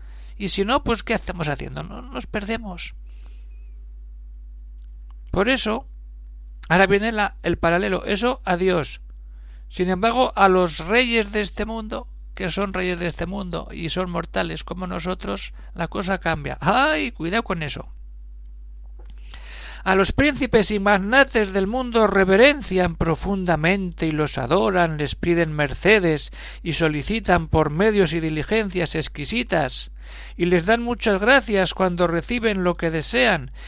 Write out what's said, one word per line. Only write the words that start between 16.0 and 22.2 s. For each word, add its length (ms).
cambia. 420
¡Ay, 520
cuidado 300
con 200
eso! 300
A 100
los 180
príncipes 580
y 80
magnates 760
del 140
mundo 400
reverencian 880